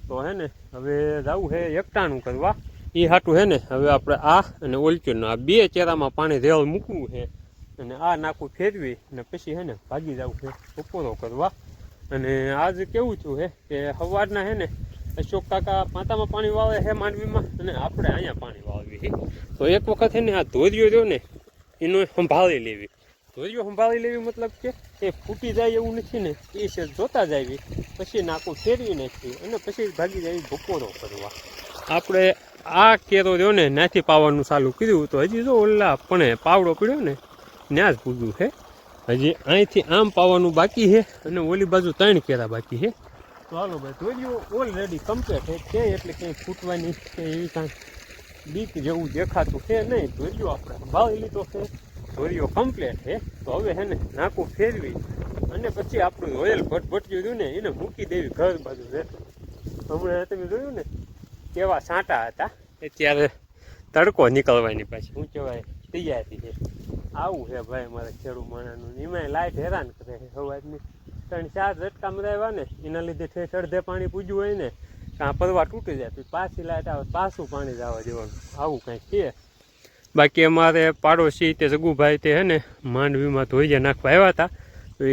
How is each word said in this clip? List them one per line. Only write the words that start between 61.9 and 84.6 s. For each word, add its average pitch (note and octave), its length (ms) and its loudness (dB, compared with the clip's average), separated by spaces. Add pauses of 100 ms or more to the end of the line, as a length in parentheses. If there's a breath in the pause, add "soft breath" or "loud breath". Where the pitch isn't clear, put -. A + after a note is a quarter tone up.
હતા, F3 220 -6 (340)
અત્યારે D3 440 2 (640 soft breath)
તડકો D#3+ 360 6
નીકળવાની A#2 600 4
પાછી, A2 220 -12
શું D3 200 -10
કહેવાય, B2+ 300 -8 (280)
તૈયારી C3 520 -6
છે. A2+ 80 -14 (720)
આવું E3 280 -4
છે B2 100 -8 (100)
ભાઈ B2 240 -8
મારે A#2 180 -10 (100)
ખેડૂ B2 300 -12
માણાનું. A#2+ 400 -14 (120)
એમાંય E3 320 -6
લાઇટ E3+ 300 -4
હેરાન F3 220 -4 (100)
કરે B2 240 -18
છે. B2+ 120 -18
સવારની C#3+ 480 -12 (480)
ત્રણ E3 260 -8
ચાર G3 260 -2
ઝટકા G3 300 -8
મરાવ્યા G#3 460 -4
ને, C#3+ 80 -8 (200)
એના E3 220 -6
લીધે E3 200 -8
ઠેઠ F3 320 -10
અડધે F3 280 -4
પાણી F#3 260 -6
પૂજ્યું G3 280 -4
હોય G#3 200 -2
ને, C3 60 -4 (500 loud breath)
કાં C#3+ 220 -2
પરવા F3+ 320 2
તૂટી G3+ 280 -8
જાય, A2+ 160 -10
પછી C3+ 200 -18
પાછી F3 340 -8
લાઇટ D#3+ 220 -6
આવે, C#3+ 140 -6 (100)
પાછું F3+ 380 -4
પાણી C3+ 260 -6
જવા A#2 280 -8
દેવાનું, A#2 340 -10 (180)
આવું D3 260 -4
કાંઈક A#2 240 -12
છે. F#3 240 0 (800 soft breath)
બાકી D#3 340 6
અમારે E3 340 6 (200)
પાડોશી D#3+ 560 4
તે D3+ 120 4
જગુભાઈ D3+ 520 4
તે D3+ 140 4
હે F#3 60 2
ને, E3+ 140 4 (380 loud breath)
માંડવીમાં C#3 560 2
ધોઈએ C#3+ 280 4
નાખવા C3+ 320 2
આવ્યા F3+ 240 8
હતા, E3+ 140 2 (480 loud breath)